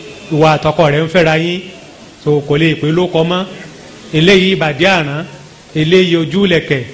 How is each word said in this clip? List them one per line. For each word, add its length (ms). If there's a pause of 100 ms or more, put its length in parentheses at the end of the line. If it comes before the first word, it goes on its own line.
(320)
ìwà 200
àtọkọ 300 (100)
rẹ̀ 120
ń 40
fẹ́ra 300
yín, 220 (640)
so 160
kò 160
lè 180
pé 180
ló 140
kọ 180
mọ́. 200 (680)
Eléyìí 420
ìbàdí 320
àrán, 400 (500)
eléyìí 420
ojú 280
ìlẹ̀kẹ̀, 380 (100)